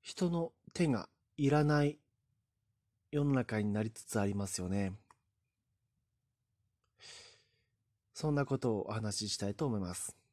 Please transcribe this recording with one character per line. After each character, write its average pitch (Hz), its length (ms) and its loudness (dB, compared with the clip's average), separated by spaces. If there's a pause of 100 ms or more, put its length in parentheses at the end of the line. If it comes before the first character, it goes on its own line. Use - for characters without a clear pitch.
人 - 280 -2
の 170 200 -2 (220)
手 175 140 2
が 113 220 0 (280)
い 139 140 4
ら 147 120 6
な 147 200 4
い 147 160 0 (1120)
世 143 120 2
の 143 100 4
中 117 280 2
に 104 100 2
な 107 120 0
り 110 80 -2
つ - 120 -18
つ - 160 -2
あ 101 60 2
り 101 80 2
ま 101 140 -2
す - 120 -6
よ 92 80 -4
ね。 98 260 0 (3250)
そ 156 200 -2
ん - 20 2
な 143 120 2
こ 135 120 0
と 113 200 0
を - 100 -4
お 107 60 -6
話 107 360 -4
し - 40 -4
し - 40 -6
た 101 100 -4
い 101 60 -2
と 147 140 -2
思 110 100 0
い - 20 -2
ま 90 140 -4
す。 - 220 -10 (180)